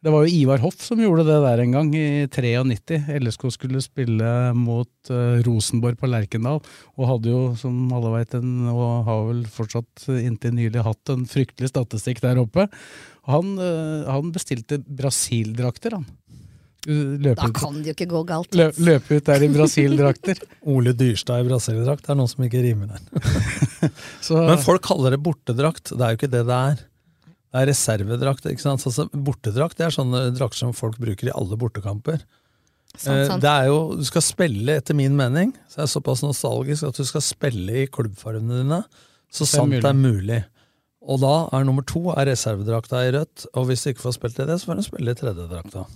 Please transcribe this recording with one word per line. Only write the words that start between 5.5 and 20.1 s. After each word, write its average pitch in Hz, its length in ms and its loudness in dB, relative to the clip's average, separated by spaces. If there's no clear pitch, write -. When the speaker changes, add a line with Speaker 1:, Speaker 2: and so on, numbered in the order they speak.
Speaker 1:
på 135 120 -4
Lerkendal, 117 540 -2
og 131 100 0
hadde 120 220 0
jo, 123 260 0
som 127 380 -2
alle 117 240 0
vet, 117 180 -4
en, 123 340 -2
og 120 360 0
har 110 220 0
vel 120 160 -2
fortsatt 117 640 -8
inntil 120 460 -2
nylig 117 300 0
hatt 107 260 -4
en 127 160 -2
fryktelig 127 440 -2
statistikk 120 520 -4
der 127 160 2
oppe. 143 300 2
Han, 190 340 0
eh, 160 500 -4
han 143 220 -2
bestilte 143 520 -6
Brasil-drakter, 123 1080 -4
han. 180 140 -8
Løpe 143 480 2
Speaker 2:
Da 110 120 0
Speaker 1:
ut, 113 60 0
Speaker 2:
kan 143 200 -4
det 151 40 -6
jo 156 60 -4
ikke - 20 -10
gå 165 180 -2
galt. 170 260 -4
Speaker 1:
lø-, 160 280 6
løpe 156 380 6
ut 143 80 0
der 143 180 6
i 147 60 6
Brasil-drakter. 143 880 4